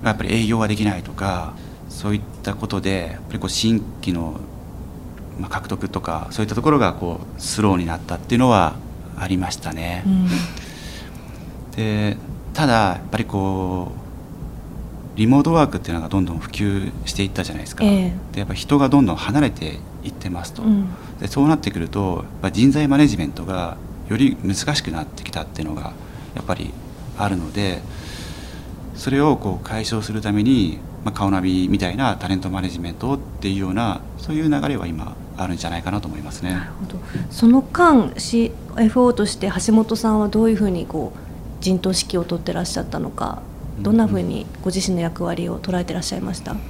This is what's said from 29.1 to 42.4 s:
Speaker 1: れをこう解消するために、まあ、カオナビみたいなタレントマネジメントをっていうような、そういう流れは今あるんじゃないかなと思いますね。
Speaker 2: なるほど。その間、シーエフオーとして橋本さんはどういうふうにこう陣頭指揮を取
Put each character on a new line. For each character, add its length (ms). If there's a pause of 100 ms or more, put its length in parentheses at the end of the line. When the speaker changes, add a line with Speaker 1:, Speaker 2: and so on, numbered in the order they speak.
Speaker 1:
れ 100
を 160
こ 260
う 20
解 200
消 180
す 100
る 80
た 120
め 100
に、 360 (260)
ま 60
あ、 20
カ 140
オ 40
ナ 100
ビ 280
み 100
た 120
い 60
な 200
タ 100
レ 80
ン 60
ト 100
マ 100
ネ 80
ジ 120
メ 100
ン 40
ト 160
を 40
っ 40
て 300
い 60
う 20
よ 120
う 60
な、 260 (180)
そ 140
う 20
い 60
う 100
流 180
れ 80
は 100
今 280 (220)
あ 100
る 80
ん 20
じ 100
ゃ 40
な 80
い 40
か 100
な 80
と 80
思 80
い 60
ま 100
す 100
ね。 100
Speaker 2:
な 120
る 60 (100)
ほ 60
ど。 120 (320)
そ 160
の 160
間、 560
シ 340 (240)
ー 60
エ 60
フ 160
オ 60
ー 20
と 120
し 120
て 140 (140)
橋 80
本 220
さ 160
ん 100
は 80
ど 160
う 60
い 40
う 20
ふ 60
う 80
に 160
こ 280
う 40 (440)
陣 160
頭 120
指 100
揮 200
を 40
取 160